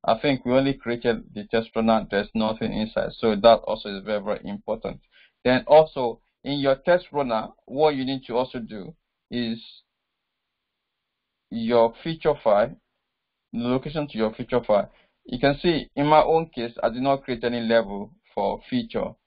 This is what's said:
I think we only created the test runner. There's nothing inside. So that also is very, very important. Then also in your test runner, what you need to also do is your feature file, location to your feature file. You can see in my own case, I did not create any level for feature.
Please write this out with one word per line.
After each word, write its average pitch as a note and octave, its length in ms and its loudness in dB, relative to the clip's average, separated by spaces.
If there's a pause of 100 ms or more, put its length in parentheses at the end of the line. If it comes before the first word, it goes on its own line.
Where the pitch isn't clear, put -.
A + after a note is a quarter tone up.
I A2+ 160 0
think C3+ 260 -2
we B2 80 0
only C3+ 200 2
created A#2 500 -2 (100)
the G#2 120 -10
test A2+ 300 -2
runner. A2 340 2
There's G2+ 240 -2
nothing A2 380 -2
inside. G#2+ 460 -4
So A2 180 0
that A2 220 8 (100)
also G#2+ 300 -6
is G2 60 -12
very, G#2 200 -4
very G2+ 200 -6
important. G2+ 560 -8 (440)
Then B2+ 240 2
also C#3+ 520 4 (240)
in C#3+ 160 -6
your C3+ 160 2
test F3+ 360 2
runner, A#2 380 -2 (160)
what D3 300 2
you C3 100 -4
need C3+ 200 -6
to A#2 100 -8
also B2+ 240 -2
do G2+ 340 -12 (360)
is A#2 300 -6 (1900)
your A2+ 440 2 (100)
feature D#3+ 400 -2
file, A2 320 2 (800)
location C3+ 540 -2
to A2+ 100 -10
your A2 160 -2
feature A#2+ 300 -4
file. G2+ 280 0 (340)
You B2 140 -8
can C#3+ 220 2
see E3+ 340 0
in C#3+ 120 0
my D3+ 140 6
own D#3+ 260 2
case, A#2 260 -8 (100)
I A2+ 60 2
did A#2+ 120 -6
not C#3 220 0
create B2 200 -6
any A#2+ 180 -2
level G#2 500 0 (220)
for G#2 360 -4
feature. A#2 400 -4 (180)